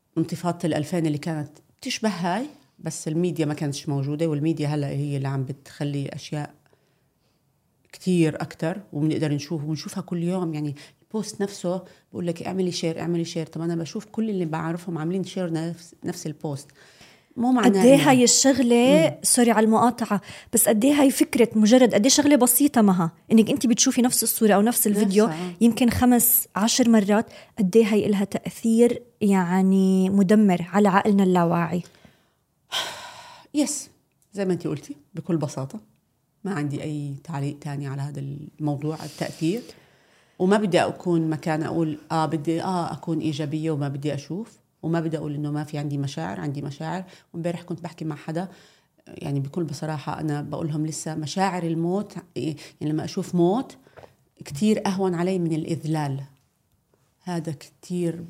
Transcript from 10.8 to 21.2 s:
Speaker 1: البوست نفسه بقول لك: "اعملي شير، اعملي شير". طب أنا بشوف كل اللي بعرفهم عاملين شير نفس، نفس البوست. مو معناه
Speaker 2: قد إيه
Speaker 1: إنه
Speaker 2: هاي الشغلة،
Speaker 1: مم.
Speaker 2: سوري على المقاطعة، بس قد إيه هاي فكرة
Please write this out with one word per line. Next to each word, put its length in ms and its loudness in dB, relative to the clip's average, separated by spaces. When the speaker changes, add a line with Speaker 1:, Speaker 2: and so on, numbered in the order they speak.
Speaker 1:
البوست 400 -8
نفسه 400 -4
بقول 160 -6
لك: 160 -6
"اعملي 280 -4
شير، 280 -4
اعملي 260 -2
شير". 200 -6
طب 160 -10
أنا 140 -4
بشوف 300 -8
كل 240 -6
اللي 160 -4
بعرفهم 520 -6
عاملين 260 -4
شير 300 -6
نفس، 500 -8
نفس 240 -8
البوست. 400 -8
مو 140 0
معناه 180 4
Speaker 2:
قد 60 4
إيه 200 8
Speaker 1:
إنه 140 4
Speaker 2:
هاي 140 6
الشغلة، 840 4
Speaker 1:
مم. 140 -6
Speaker 2:
سوري 280 4
على 140 4
المقاطعة، 560 2
بس 140 4
قد 180 4
إيه 80 6
هاي 180 6
فكرة 440 2